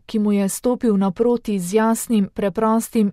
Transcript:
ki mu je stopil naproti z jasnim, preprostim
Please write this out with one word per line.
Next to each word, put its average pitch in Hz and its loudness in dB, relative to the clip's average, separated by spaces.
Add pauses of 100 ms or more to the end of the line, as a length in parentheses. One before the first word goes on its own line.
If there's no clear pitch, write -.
ki - -4
mu 208 2
je 202 0
stopil 233 0
naproti 208 0
z 180 -6
jasnim, 220 0
preprostim 220 0